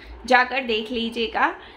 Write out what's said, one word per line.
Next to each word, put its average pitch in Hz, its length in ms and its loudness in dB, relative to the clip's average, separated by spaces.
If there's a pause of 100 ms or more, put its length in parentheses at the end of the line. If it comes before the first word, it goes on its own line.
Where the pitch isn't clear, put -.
(260)
जाकर 247 380 4
देख 226 280 -2
लीजिएगा। 233 600 0 (240)